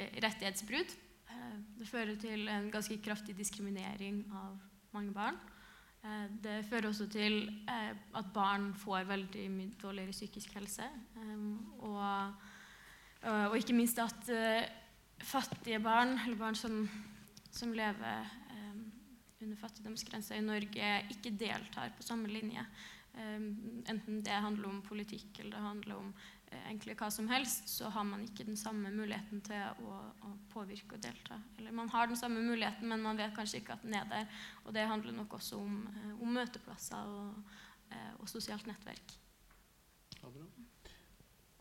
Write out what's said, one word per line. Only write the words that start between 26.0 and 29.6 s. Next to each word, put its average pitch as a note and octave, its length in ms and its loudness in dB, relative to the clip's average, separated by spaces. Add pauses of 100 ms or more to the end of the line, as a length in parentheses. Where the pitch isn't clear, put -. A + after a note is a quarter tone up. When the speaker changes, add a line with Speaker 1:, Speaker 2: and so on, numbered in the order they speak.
Speaker 1:
eh, - 180 -8
egentlig G#3+ 320 -6
hva G#3+ 100 0
som A3 180 0
helst, B3+ 400 2
så - 200 -2
har G#3 160 2
man G3+ 160 0
ikke G#3 240 -6
den G#3+ 160 -2
samme G#3+ 320 -2
muligheten G#3 480 -2
til G#3 480 -4